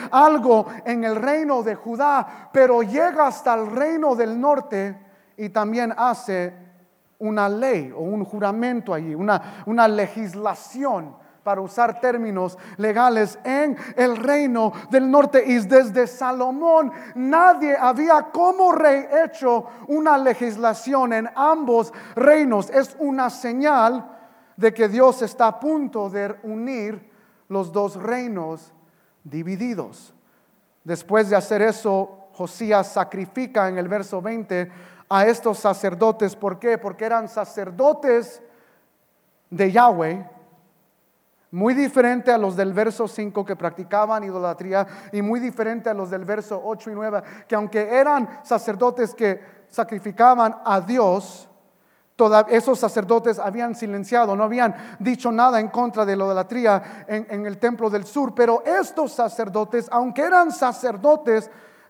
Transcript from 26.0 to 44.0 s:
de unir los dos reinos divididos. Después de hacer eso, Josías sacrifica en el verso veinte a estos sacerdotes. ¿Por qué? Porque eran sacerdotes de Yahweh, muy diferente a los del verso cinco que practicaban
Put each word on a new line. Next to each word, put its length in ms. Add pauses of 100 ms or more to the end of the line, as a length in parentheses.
de 320
unir 640 (420)
los 220
dos 300
reinos 720 (500)
divididos. 880 (720)
Después 460
de 60
hacer 260
eso, 720
Josías 540
sacrifica 800
en 80
el 100
verso 360
veinte 480 (420)
a 120
estos 340
sacerdotes. 800
¿Por 200
qué? 200
Porque 260
eran 240
sacerdotes 1120 (1080)
de 200
Yahweh, 560 (1300)
muy 220
diferente 580
a 60
los 180
del 160
verso 380
cinco 340
que 140
practicaban 680